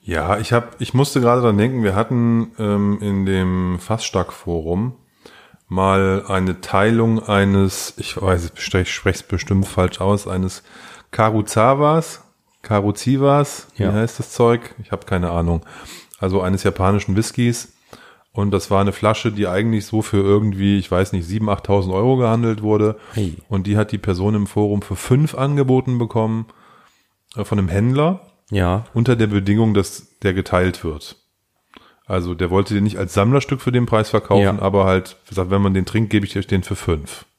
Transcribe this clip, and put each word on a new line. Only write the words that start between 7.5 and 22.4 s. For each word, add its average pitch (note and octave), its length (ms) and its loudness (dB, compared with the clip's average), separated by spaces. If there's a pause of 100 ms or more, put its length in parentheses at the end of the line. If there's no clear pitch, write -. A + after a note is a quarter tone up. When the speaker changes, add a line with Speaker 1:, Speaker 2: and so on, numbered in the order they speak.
Speaker 1:
ich - 220 -10
weiß, F2+ 340 0
ich - 80 -14
sprech-, - 260 0
spreche - 280 -2
es - 60 -14
bestimmt G2 440 0
falsch - 340 -2
aus, G2+ 260 0
eines F#2 360 -6 (480)
Karuzawas, A#2+ 1120 2 (380)
Karuzivas, C3+ 1120 0
wie G2 60 -2
Speaker 2:
Ja. G2 100 0
Speaker 1:
heißt A2 260 -2
das - 140 -10
Zeug? A#2 500 2
Ich - 100 -14
hab - 140 -10
keine F2 240 -2
Ahnung. E2+ 360 0 (520)
Also F#2+ 220 0
eines F#2 220 -2
japanischen G2 540 0
Whiskys. A#2+ 580 -2 (580)
Und G2+ 200 -2
das F#2+ 180 -2
war G2 100 2
eine G2 120 2
Flasche, A2 400 0
die G#2 160 -2
eigentlich G#2 360 0
so A2 160 -2
für G2+ 220 0
irgendwie, G2+ 560 2
ich F2+ 120 -4
weiß F#2+ 220 0
nicht, F2 140 -4
sieben, G#2+ 240 -4
achttausend G2 420 0
Euro A#2 240 2
gehandelt A2+ 460 0